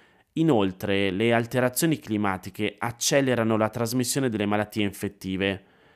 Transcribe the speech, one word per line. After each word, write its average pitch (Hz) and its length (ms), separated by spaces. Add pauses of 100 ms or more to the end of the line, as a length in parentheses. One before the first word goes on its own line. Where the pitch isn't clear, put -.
(340)
Inoltre, 98 800
le 113 200
alterazioni 123 680
climatiche 104 760
accelerano 120 800
la 110 120
trasmissione 123 600
delle 104 180
malattie 104 360
infettive. 95 840 (320)